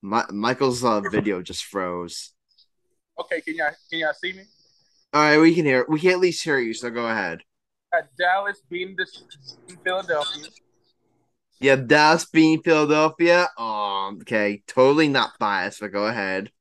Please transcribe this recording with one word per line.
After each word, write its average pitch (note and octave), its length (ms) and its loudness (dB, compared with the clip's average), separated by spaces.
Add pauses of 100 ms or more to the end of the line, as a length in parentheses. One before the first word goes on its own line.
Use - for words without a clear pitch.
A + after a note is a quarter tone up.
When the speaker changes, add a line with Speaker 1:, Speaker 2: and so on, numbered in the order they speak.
Speaker 1:
Mi-, G#2 200 -4 (100)
Michael's, A#2+ 520 -2
uh, G#2+ 160 2
video G2 420 -4
just F2+ 220 -12
froze. F2 680 -8 (840)
Speaker 2:
Okay, E3+ 220 -8
can D#3+ 160 -10
y'all, D3+ 140 -2 (200)
can E3 80 -8
y'all D#3 140 -4
see F#3 200 -10
me? F#3+ 100 -20 (680)
Speaker 1:
All D3 100 4
right, D3+ 160 6
we E3 160 8
can E3 100 2
hear, C3 240 2
we D#3 120 -2
can F3+ 100 4
at F#3 80 2
least F3+ 260 0
hear C#3+ 140 -2
you, A2+ 160 -4
so A#2+ 160 -10
go A#2 180 -8
ahead. F#2+ 320 -4 (520)
Speaker 2:
Got E3 120 -2 (140)
Dallas G3 500 -2
beating F3+ 280 -10
the, F#3 100 -6 (760)
Philadelphia. E3 600 -4 (1160)
Speaker 1:
Yeah, C3+ 160 4
Dallas D3+ 500 4
beating D#3+ 360 4
Philadelphia. D#3 960 2
Um, G2+ 640 -6
okay, G#2 440 -2
totally C#3+ 420 4
not C3 220 0 (100)
biased, G2+ 400 -4
but G#2 120 -10
go G2+ 140 -4
ahead. G2+ 440 -6 (100)